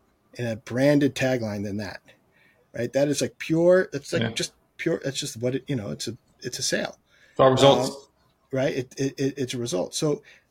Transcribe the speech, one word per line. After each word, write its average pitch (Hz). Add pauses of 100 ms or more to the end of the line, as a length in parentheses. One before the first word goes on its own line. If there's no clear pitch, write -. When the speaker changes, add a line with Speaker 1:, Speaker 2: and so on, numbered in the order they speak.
(340)
Speaker 1:
in 120
a 113
branded 139
tagline 113
than 101
that, 98 (760)
right? 120
That 139
is, 139
like, -
pure, 175
that's, 139
like, 170
Speaker 2:
Yeah. 110
Speaker 1:
just - (240)
pure, -
that's 135
just 135
what 123
it, 127
you 147
know, 104
it's 135
a, 113 (240)
it's -
a -
sale. - (320)
Speaker 2:
It's -
all 131
results. 131
Speaker 1:
Um, - (560)
right? 135
It, 127
it, 139
it, 139
it's 127
a -
result. 123
So 147 (300)